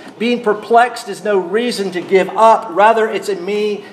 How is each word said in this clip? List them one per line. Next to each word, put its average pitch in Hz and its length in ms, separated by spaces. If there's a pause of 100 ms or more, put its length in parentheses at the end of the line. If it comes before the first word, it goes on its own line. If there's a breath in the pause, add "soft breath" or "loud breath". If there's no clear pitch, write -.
(200 loud breath)
Being 240 240
perplexed 233 640
is 170 140
no 202 160
reason 196 520
to 180 100
give 185 280
up. - 400
Rather, 220 400
it's 196 200
a 196 60
me-, 202 580